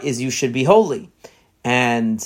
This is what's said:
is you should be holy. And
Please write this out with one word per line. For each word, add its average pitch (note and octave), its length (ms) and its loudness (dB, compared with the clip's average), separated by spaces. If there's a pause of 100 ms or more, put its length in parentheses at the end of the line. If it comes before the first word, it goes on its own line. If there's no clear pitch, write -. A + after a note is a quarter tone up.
is B2+ 180 -4
you C3 80 -4
should B2 240 -4
be C3 100 -2
holy. F3 460 2 (540)
And A#2+ 640 0